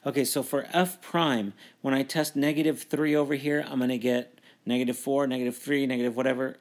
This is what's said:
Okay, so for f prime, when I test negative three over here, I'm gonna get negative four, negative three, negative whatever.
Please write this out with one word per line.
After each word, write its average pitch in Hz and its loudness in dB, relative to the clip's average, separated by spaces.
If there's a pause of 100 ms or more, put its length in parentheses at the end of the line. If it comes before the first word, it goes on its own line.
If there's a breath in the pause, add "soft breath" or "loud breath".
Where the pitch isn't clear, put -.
Okay, 135 0
so 131 0
for 139 -2
f 180 0
prime, 127 0 (280 loud breath)
when 135 0
I 135 2
test 151 -2
negative 147 0
three 151 0
over 147 2
here, 147 -2
I'm 139 -2
gonna 127 0
get 123 -2 (260 loud breath)
negative 123 0
four, 139 0
negative 123 -2
three, 139 0
negative 123 0
whatever. 131 0